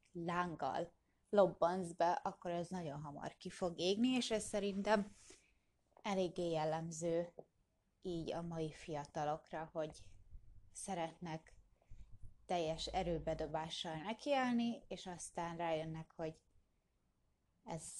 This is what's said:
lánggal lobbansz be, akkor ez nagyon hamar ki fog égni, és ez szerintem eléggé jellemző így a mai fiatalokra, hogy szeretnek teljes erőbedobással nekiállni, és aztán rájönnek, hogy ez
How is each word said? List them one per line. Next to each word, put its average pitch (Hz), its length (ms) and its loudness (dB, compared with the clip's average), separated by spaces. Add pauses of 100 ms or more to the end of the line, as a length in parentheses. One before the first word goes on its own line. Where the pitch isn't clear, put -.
(120)
lánggal 170 800 -2 (360)
lobbansz 180 640 6
be, 170 180 6
akkor 185 400 0
ez 170 180 0
nagyon 156 320 -4
hamar 147 360 -8
ki - 140 -8
fog 170 280 -2
égni, 202 300 4
és 254 220 2
ez 214 140 2
szerintem 202 720 2 (840)
eléggé 185 480 2
jellemző 165 840 0 (680)
így 170 300 -2
a 170 100 -2
mai 165 300 -2
fiatalokra, 156 1000 -4
hogy 156 300 -4 (720)
szeretnek 165 800 -6 (920)
teljes 160 400 0
erőbedobással 160 1080 -2
nekiállni, 233 920 0
és - 180 -8
aztán 170 500 -6
rájönnek, 160 560 -2
hogy 160 280 -6 (1200)
ez 160 200 -6 (160)